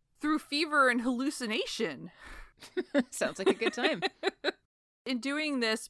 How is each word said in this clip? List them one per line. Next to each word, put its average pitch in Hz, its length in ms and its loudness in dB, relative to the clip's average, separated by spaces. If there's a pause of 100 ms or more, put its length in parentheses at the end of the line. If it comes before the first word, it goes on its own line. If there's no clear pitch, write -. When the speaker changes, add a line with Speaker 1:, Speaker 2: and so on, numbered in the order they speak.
(220)
Speaker 1:
through 302 180 2
fever 294 500 2
and 240 120 2
hallucination. 226 1080 -2 (480)
Speaker 2:
<laughs> - 500 -2
Sounds - 300 -2
like 190 80 0
a - 60 6
good 226 200 0
time. 247 280 0 (520)
Speaker 1:
<laughs> - 520 -20
In 254 140 -2
doing 285 420 -2
this, 220 280 0